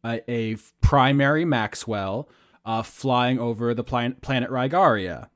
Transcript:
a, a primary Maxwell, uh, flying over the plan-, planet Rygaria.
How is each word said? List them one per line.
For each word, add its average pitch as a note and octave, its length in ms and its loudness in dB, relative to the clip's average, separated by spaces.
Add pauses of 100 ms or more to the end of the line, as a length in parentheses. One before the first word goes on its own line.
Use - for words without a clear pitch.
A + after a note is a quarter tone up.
a, A#2 160 -6 (100)
a A2+ 260 -2 (260)
primary C#3 640 4
Maxwell, A2 800 -4 (380)
uh, A2 160 -2
flying B2 560 0
over A#2+ 340 -2
the A#2 100 -2
plan-, B2 380 -4
planet B2+ 300 -2
Rygaria. B2+ 840 0